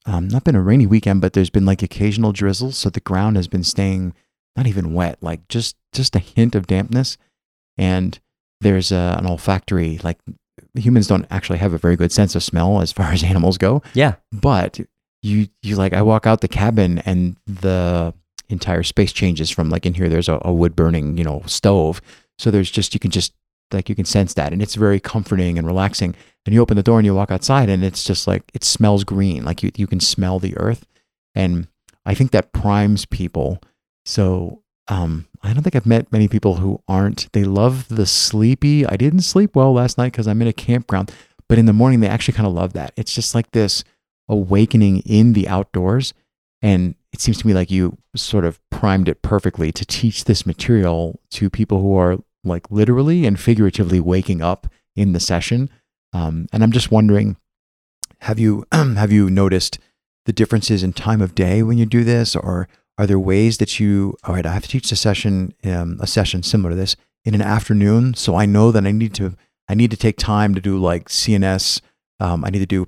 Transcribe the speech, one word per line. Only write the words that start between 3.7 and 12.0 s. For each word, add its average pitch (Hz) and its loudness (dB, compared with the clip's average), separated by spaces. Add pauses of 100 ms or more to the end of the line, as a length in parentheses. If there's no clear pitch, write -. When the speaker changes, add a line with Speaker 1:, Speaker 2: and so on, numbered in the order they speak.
Speaker 1:
not 127 0
even 90 -2
wet, 87 -2
like, 82 -10
just, - -6 (160)
just 131 -4
a 95 0
hint 113 0
of 95 -2
dampness. 113 -2 (600)
And 92 -2 (400)
there's 95 2
a, 87 0
an 90 -4
olfactory, 87 -2
like, 85 -6 (560)
humans 117 2
don't 92 0
actually 92 -4
have 95 0
a 82 -4
very 87 2
good 87 0